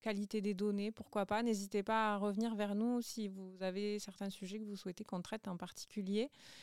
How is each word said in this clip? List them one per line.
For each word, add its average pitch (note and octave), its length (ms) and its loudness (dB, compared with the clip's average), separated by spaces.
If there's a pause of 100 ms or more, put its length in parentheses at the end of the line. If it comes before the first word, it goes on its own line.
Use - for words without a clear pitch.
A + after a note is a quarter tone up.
qualité G#3 380 0
des G3+ 140 2
données, G3+ 380 0
pourquoi - 340 -2
pas. G#3+ 160 2
N'hésitez G3+ 400 2
pas A3 320 4
à - 40 0
revenir G#3 360 2
vers G3+ 220 2
nous A#3+ 260 4
si A3 240 -4
vous F#3+ 340 -8
avez G3+ 380 0
certains G3 320 -4
sujets F#3+ 300 -6
que A3 40 -6
vous G#3 120 -6
souhaitez F#3 260 -6
qu'on F#3+ 180 -4
traite G#3+ 280 -6
en F3+ 80 -2
particulier. G3+ 720 -2 (320)